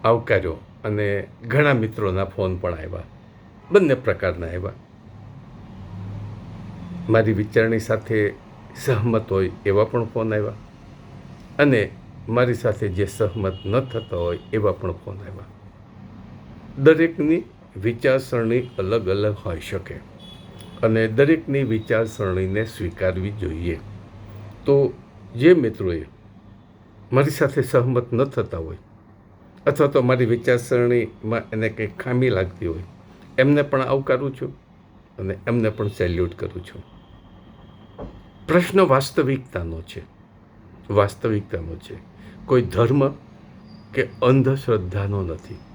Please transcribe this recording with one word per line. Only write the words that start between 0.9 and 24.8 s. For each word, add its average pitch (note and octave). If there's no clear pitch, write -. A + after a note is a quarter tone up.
ઘણા C#3
મિત્રોના G#2
ફોન F#2
પણ F2+
આવ્યા, E2+
બંને F3
પ્રકારના F2+
આવ્યા. F2+
મારી A2
વિચારણી A2+
સાથે A2
સહમત A2+
હોય F#2+
એવા G2
પણ A#2
ફોન A2+
આવ્યા G#2+
અને C3
મારી A#2+
સાથે A2
જે F#2+
સહમત F#2+
ન A2
થતા G#2
હોય F2
એવા G#2
પણ F2
ફોન G2
આવ્યા. F#2
દરેકની D#3+
વિચારસરણી A#2+
અલગ G2
અલગ G2+
હોઈ F2
શકે -
અને A2+
દરેકની C#3
વિચારસરણીને G#2+
સ્વીકારવી F#2
જોઈએ. F2
તો C#3